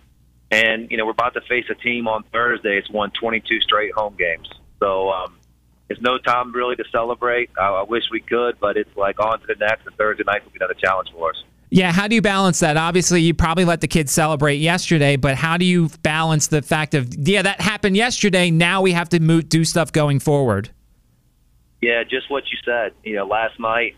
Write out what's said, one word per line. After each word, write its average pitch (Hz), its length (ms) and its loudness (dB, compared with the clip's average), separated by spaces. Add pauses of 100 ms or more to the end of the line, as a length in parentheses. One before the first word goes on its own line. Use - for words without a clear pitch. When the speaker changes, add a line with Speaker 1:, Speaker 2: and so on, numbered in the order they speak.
(520)
Speaker 1:
And, 110 360 0
you 120 100 -6
know, 110 60 0
we're 110 80 -4
about 117 220 -2
to 117 60 -6
face 123 280 -4
a 110 60 -6
team 120 320 -6
on 110 160 -2 (100)
Thursday. 113 460 -2
It's 95 100 -8
won 104 220 -4
twenty-two 113 520 -4
straight 104 300 -2
home 104 240 -4
games. 87 320 -4 (300)
So, 95 320 0
um, 92 240 -6 (540)
it's 101 120 -10
no 123 180 0
time 123 340 -2
really 123 240 -2
to 117 160 -6
celebrate. 120 680 -2
I, 95 120 0
I 95 120 -2
wish 110 300 -4
we 110 80 -4
could, 120 400 -2
but 101 160 0
it's 107 200 -6
like 98 220 -2
on 110 220 -2
to - 80 -20
the 107 80 -4
next, 107 280 -2
and - 120 -20
Thursday 107 280 -2
night 101 200 -2
will - 80 -20
be - 80 -20
another 92 140 -4
challenge 95 380 -2
for 82 180 -4
us. - 120 -10 (320)
Speaker 2:
Yeah, 185 160 4
how 190 160 0
do 214 80 0
you 226 60 4
balance 190 400 2
that? 156 160 2
Obviously, 170 460 2
you 165 100 4
probably 165 320 2
let 170 160 0
the 151 80 -2
kids 156 240 -2
celebrate 151 440 0
yesterday, 156 600 2
but 135 200 0
how 160 200 0
do 180 80 2
you 175 240 4 (140)
balance 156 460 0
the 151 120 2
fact 156 320 0
of, 127 220 0
yeah, 180 260 2
that 190 220 0
happened 208 340 0
yesterday, 190 540 2
now 175 320 4
we 190 100 4
have 170 160 -2
to 175 120 4
move, 160 280 4
do 165 160 2
stuff 160 260 0
going 147 280 2
forward? 131 500 2 (1120)
Speaker 1:
Yeah, 117 240 2
just 127 260 -6
what 139 220 -4
you 120 100 -8
said. 117 300 -2 (100)
You 107 140 -6
know, 98 80 -2
last 107 340 -2
night, 113 400 -2